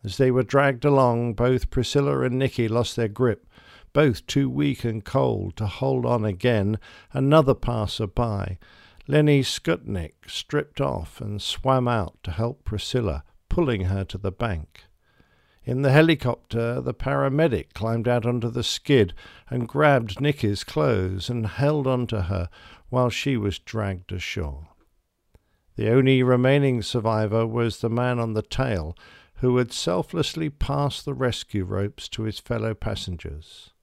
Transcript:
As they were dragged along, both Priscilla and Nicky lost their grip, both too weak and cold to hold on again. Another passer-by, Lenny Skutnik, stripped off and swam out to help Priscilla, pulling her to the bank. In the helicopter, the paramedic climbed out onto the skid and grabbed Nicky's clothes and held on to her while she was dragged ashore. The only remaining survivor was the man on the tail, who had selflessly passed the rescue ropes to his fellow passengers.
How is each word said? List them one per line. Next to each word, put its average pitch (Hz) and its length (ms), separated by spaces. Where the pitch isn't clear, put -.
As 98 140
they 127 120
were 123 140
dragged 139 400
along, 123 500
both 123 360
Priscilla 139 500
and 127 180
Nicky 127 300
lost 117 260
their 117 140
grip, 113 360
both 143 340
too 139 220
weak 139 360
and 110 200
cold 104 520
to 110 100
hold 131 400
on 120 180
again. 107 540
Another 139 420
passer-by, 104 1040
Lenny 147 340
Skutnik, 104 680
stripped - 520
off - 400
and 104 220
swam 127 460
out 113 340
to - 80
help 113 320
Priscilla, 104 600
pulling 120 380
her 95 180
to - 120
the 98 140
bank. 92 540
In 127 180
the 139 80
helicopter, 127 920
the 127 140
paramedic 139 800
climbed 113 340
out 123 180
onto 120 240
the 120 140
skid 113 500
and 123 160
grabbed 135 540
Nicky's 117 420
clothes 95 680
and 120 180
held 139 420
on 123 200
to 104 140
her 87 260
while 127 200
she 135 260
was 104 220
dragged 98 540
ashore. 78 560
The 110 160
only 131 320
remaining 127 600
survivor 110 640
was 113 340
the 117 120
man 120 300
on 113 140
the 107 80
tail, 95 540
who 123 180
had 123 120
selflessly 165 800
passed 143 560
the 143 80
rescue 123 500
ropes 98 460
to - 140
his 110 160
fellow 110 340
passengers. - 960